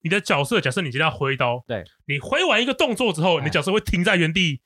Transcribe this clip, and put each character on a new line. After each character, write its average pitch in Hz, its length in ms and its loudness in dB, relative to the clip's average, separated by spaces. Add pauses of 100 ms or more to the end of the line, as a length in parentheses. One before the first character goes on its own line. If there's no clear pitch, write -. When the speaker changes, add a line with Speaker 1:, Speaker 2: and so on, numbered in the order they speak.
Speaker 1:
你 160 80 -4
的 202 100 2
角 143 220 0
色， 196 180 0
假 135 80 -2
设 190 120 -2
你 151 100 -4
今 127 80 -4
天 160 100 2
要 123 60 -2
挥 135 220 -2
刀。 123 280 -2
Speaker 2:
对。 104 200 -6 (220)
Speaker 1:
你 143 120 -4
挥 311 260 -2
完 233 160 2
一 247 60 -2
个 262 80 0
动 254 220 0
作 226 160 0
之 151 80 -4
后， 170 180 4
Speaker 2:
哎。 135 40 -4
Speaker 1:
你 - 20 -4
的 151 60 -2
角 147 120 2
色 190 100 -2
会 214 80 2
停 175 220 0
在 196 140 4
原 165 160 2
地。 165 340 0